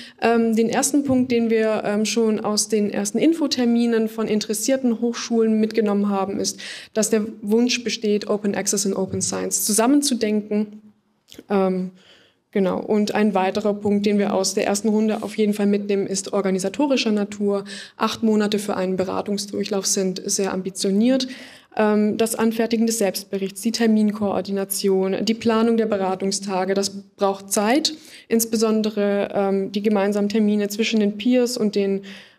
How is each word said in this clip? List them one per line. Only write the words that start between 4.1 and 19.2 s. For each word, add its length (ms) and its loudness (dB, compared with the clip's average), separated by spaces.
interessierten 720 0
Hochschulen 600 2
mitgenommen 480 2
haben, 320 -2
ist, 180 -4
dass 180 0
der 160 2
Wunsch 420 2
besteht, 420 -2
Open 300 0
Access 300 -2
und 80 0
Open 280 -4
Science 420 -4
zusammenzudenken. 1160 0
Ähm, 440 0
genau. 300 0
Und 340 0
ein 200 2
weiterer 400 0
Punkt, 300 0
den 140 2
wir 160 0
aus 200 0
der 120 0
ersten 220 0
Runde 340 0
auf 140 -8
jeden 180 2
Fall 120 0
mitnehmen, 420 0
ist 240 -6
organisatorischer 800 0
Natur. 540 -2
Acht 280 -2
Monate 340 2
für 180 -4
einen 200 -2
Beratungsdurchlauf 880 -4